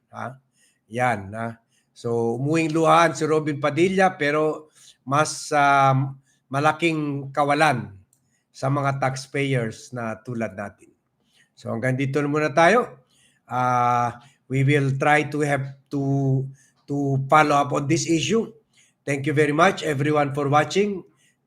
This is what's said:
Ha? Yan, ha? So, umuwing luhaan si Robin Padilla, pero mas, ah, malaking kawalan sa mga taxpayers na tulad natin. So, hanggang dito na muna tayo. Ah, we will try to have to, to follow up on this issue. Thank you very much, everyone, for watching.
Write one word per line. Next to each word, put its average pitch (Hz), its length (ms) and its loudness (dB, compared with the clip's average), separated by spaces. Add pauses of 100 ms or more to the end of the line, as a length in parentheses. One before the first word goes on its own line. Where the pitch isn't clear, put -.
(120)
Ha? 117 240 -12 (560)
Yan, 110 400 -2
ha? 117 240 -8 (320)
So, 117 480 -4
umuwing 160 320 0
luhaan 160 480 4
si 156 80 -4
Robin 151 320 -2
Padilla, 180 560 2
pero 151 560 -2 (320)
mas, - 560 -2
ah, 135 560 4 (400)
malaking 147 800 -2
kawalan 143 640 0 (560)
sa 135 160 -6
mga 139 320 -2
taxpayers 131 880 -4
na 117 320 -10
tulad 113 320 -8
natin. 101 400 -14 (640)
So, - 160 -10
hanggang 127 240 -2
dito 139 240 -2
na 143 80 -2
muna 151 240 -2
tayo. 180 480 2 (480)
Ah, 120 720 0 (240)
we 135 160 -2
will 139 400 2
try 151 320 4
to 151 80 -2
have 143 480 -4
to, 139 560 0 (400)
to 139 400 -2
follow 147 320 4
up 139 160 0
on 143 160 -2
this 160 160 0
issue. 165 480 -2 (480)
Thank 139 240 -4
you 151 80 -2
very 147 220 2
much, 185 260 2
everyone, 143 560 -2
for 143 80 -2
watching. 151 560 0 (460)